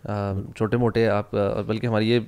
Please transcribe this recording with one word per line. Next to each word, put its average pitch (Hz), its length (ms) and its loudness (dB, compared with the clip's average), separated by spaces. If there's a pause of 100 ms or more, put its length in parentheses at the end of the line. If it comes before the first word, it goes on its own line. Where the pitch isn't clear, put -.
अ, 101 460 -4
छोटे 110 260 0
मोटे 113 280 2
आप, 104 300 0
अ, 101 260 0
बल्कि 110 260 -4
हमारी 110 220 2
ये 117 180 2